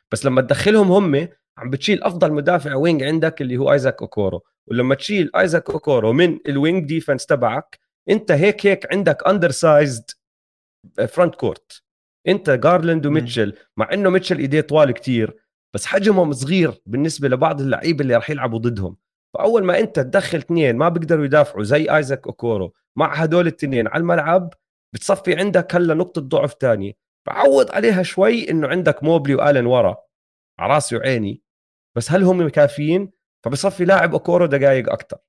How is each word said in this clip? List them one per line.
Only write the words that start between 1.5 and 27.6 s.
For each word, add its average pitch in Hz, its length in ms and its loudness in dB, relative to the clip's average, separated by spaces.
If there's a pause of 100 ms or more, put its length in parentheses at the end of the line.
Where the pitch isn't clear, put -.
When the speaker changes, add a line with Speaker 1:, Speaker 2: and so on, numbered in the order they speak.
Speaker 1:
عم 120 120 -12
بتشيل 139 320 -2
أفضل 170 300 0
مدافع 147 420 -2
وينج 151 280 0
عندك 160 400 -2
اللي 123 140 -4
هو 135 160 2
آيزاك 131 300 0
أوكورو، 95 400 -4 (240)
ولما 123 280 0
تشيل 185 420 -2
آيزاك 170 340 0
أوكورو 117 420 0
من 165 360 2
الوينج 156 360 0
defense 147 420 -4
تبعك، 123 540 -2 (300)
أنت 220 220 0
هيك، 202 340 2
هيك 196 260 0
عندك 175 360 0
undersized 156 840 2 (840)
front 165 320 2 (120)
court. - 400 -8 (440)
أنت 190 360 0
Garland 160 420 2
Speaker 2:
مم. 143 60 0
Speaker 1:
وميتشل، 120 460 -2 (180)
مع 110 160 -2
إنه 190 180 2
ميتشل 185 280 0
إيديه 147 220 0
طوال 147 300 2
كتير، 113 460 -2 (380)
بس - 120 -6
حجمهم 190 460 2
صغير 143 540 -2
بالنسبة 139 420 -4
لبعض 143 320 0
اللعيبة 139 420 -2
اللي 127 120 0
راح 117 160 0
يلعبوا 123 280 -6
ضدهم. 107 380 -6 (380)
فأول 220 300 0
ما 180 140 2
أنت 220 220 -2
تدخل 170 380 -2
اثنين 143 380 0
ما 156 120 2
بيقدروا 160 360 0
يدافعوا 135 400 2
زي 147 320 2
آيزاك 135 300 -2
أوكورو 104 480 -4 (220)
مع 151 180 -2
هدول 165 320 0
التنين 135 420 -2
على 160 120 -4
الملعب، 170 540 0 (400)
بتصفي - 420 -2
عندك 180 380 -2
هلا 170 200 2
نقطة 170 260 -4
ضعف 143 340 -2
تاني. 104 420 -2 (300)
بعوض 269 440 2